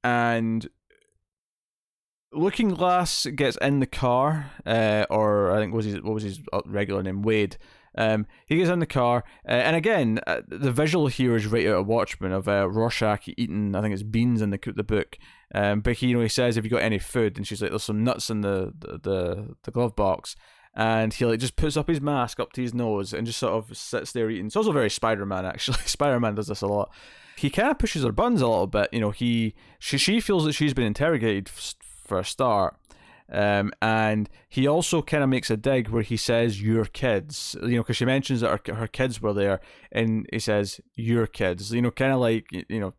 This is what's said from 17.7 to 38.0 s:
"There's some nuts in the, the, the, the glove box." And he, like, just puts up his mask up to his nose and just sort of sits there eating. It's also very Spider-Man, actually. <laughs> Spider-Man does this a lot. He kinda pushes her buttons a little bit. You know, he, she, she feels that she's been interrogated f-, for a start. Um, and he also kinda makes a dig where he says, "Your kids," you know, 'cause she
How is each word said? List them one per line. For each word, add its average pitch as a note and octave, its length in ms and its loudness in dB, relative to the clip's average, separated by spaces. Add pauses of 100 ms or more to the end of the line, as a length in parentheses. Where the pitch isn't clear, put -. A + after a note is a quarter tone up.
"There's G#2+ 120 -4
some G#2+ 200 -2
nuts - 260 -2
in G#2+ 120 -2
the, G2 360 -2
the, - 240 -12
the, F#2 640 -4
the - 80 -10
glove A#2+ 240 -2
box." F#2+ 400 0 (400)
And A2 380 2
he, B2 120 0
like, A2+ 140 2
just A#2+ 160 -4
puts D3+ 220 0
up D3 100 0
his D#3 140 0
mask C#3 360 -2
up - 160 -4
to C3 80 -6
his A#2+ 120 -4
nose G#2+ 400 -2
and A2+ 120 -4
just A#2 140 -6
sort A#2+ 140 0
of A2 240 -6
sits - 340 -6
there A2+ 180 0
eating. G#2 180 -6
It's D3 100 -4
also G#3+ 160 2
very A#2+ 160 2
Spider-Man, G2 560 -2
actually. - 320 -4
<laughs> - 80 -4
Spider-Man A#2+ 500 2
does G#2 120 -4
this G#2 120 -6
a G2+ 80 -2
lot. G#2 240 0 (460)
He C#3+ 120 0
kinda C4 260 2
pushes D#3+ 280 0
her A2+ 80 2
buttons G#3 300 2
a A#2+ 60 4
little G2 200 2
bit. G2+ 240 0
You A#2 80 -2
know, G#2+ 120 0
he, A#2 440 0 (240)
she, - 180 -4
she G#3 220 2
feels F#3+ 240 2
that D3+ 80 0
she's D3+ 220 2
been B2 120 2
interrogated A2 640 0
f-, - 320 -12
for - 400 -6
a F#2+ 60 -4
start. G#2+ 500 0 (560)
Um, G2+ 400 2 (100)
and G#2+ 480 2 (200)
he C3+ 180 2
also E3 340 2
kinda D3 240 0
makes C3 240 0
a A2 80 0
dig B2 320 0
where A2 140 0
he A2+ 140 -2
says, A#2 440 0
"Your G#2+ 240 2
kids," G2 800 -4
you A#2+ 120 2
know, A#2 80 2
'cause A#2 120 -2
she A#2+ 100 0